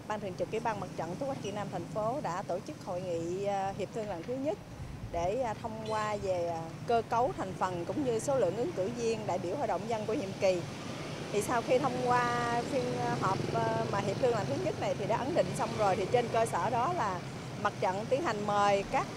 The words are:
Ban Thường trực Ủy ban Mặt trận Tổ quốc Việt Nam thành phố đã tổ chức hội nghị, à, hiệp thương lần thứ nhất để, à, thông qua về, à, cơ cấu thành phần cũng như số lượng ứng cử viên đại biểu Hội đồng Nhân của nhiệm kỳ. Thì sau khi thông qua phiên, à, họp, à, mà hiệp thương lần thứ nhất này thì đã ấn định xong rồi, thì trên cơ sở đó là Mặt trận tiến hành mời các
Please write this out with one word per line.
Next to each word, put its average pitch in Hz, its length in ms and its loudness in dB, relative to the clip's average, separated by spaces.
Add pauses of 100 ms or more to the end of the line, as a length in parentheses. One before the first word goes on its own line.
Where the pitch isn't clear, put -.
Ban 214 120 -4
Thường 196 200 -6
trực 180 120 -2
Ủy 214 80 0
ban 220 200 -2
Mặt - 80 -6 (100)
trận 175 220 -4
Tổ 277 60 -2
quốc 269 180 -2
Việt 202 120 -6
Nam 202 160 -4
thành 175 220 -6
phố 220 300 0
đã 185 240 -2
tổ 180 200 -2
chức 302 80 -8 (100)
hội 180 160 -4
nghị, 180 440 -2
à, 196 320 0
hiệp - 180 -4
thương 214 140 -4
lần 170 180 -6
thứ 247 60 -2
nhất 285 240 -2 (540)
để, 180 300 0
à, 226 200 0
thông 226 100 -6 (160)
qua 214 360 0
về, 180 240 0
à, 165 140 -2 (260)
cơ 233 220 4
cấu 247 280 4
thành 190 220 -4
phần 180 280 0
cũng 277 180 0
như 226 140 2
số 269 160 2
lượng 214 220 4
ứng 294 140 0
cử 190 260 0
viên 226 300 0
đại 175 100 0
biểu 185 180 -2
Hội 285 120 0
đồng 185 200 0
Nhân 220 200 -2
của 214 60 2
nhiệm 190 160 -2 (100)
kỳ. 185 180 6 (720)
Thì 208 100 2
sau 233 200 2
khi 240 160 4
thông 247 160 2 (120)
qua 240 560 4 (100)
phiên, 254 120 2 (160)
à, 240 220 0
họp, 190 160 2 (160)
à, 226 380 2
mà 202 80 0
hiệp 202 220 0
thương 247 100 6
lần 202 140 2
thứ 277 100 0 (100)
nhất 403 160 0
này 208 180 0
thì 202 80 -2
đã 208 100 2
ấn 285 180 0
định 185 120 4 (100)
xong 226 120 0 (100)
rồi, 196 160 6
thì 185 160 0
trên 240 220 6
cơ 226 120 4
sở 196 240 0
đó 254 240 2
là 208 260 0 (440)
Mặt 202 180 2
trận 196 280 2
tiến 262 120 4
hành 214 260 0
mời 202 440 6
các 330 260 2